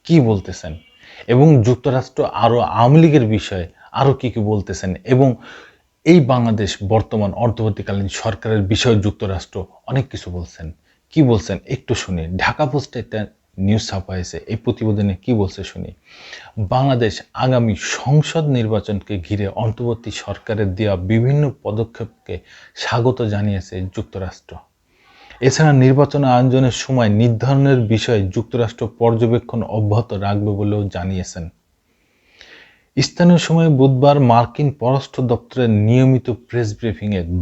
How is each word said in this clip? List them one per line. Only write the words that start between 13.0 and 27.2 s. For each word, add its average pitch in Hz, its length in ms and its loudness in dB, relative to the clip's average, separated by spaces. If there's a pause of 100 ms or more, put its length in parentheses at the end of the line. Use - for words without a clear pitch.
নিউজ 104 300 0
ছাপা 95 260 -8
হয়েছে, 90 240 -8 (100)
এই 110 100 -6
প্রতিবেদনে 104 580 -2
কি - 180 -6
বলছে 98 300 -4
শুনি। 87 280 -14 (680)
বাংলাদেশ 120 560 0 (200)
আগামী 120 400 0 (160)
সংসদ 151 580 0
নির্বাচনকে 107 680 -2
ঘিরে 101 280 -4 (100)
অন্তর্বর্তী 113 560 -4
সরকারের 104 640 -6
দেওয়া 101 200 0
বিভিন্ন 117 480 0 (180)
পদক্ষেপকে 107 720 -8 (400)
স্বাগত 120 460 -2
জানিয়েছে 104 600 -4
যুক্তরাষ্ট্র। 92 720 -10 (880)
এছাড়া 147 320 4
নির্বাচন 135 500 4
আয়োজনের 127 480 2
সময় 120 380 -2
নির্ধারণের 123 720 2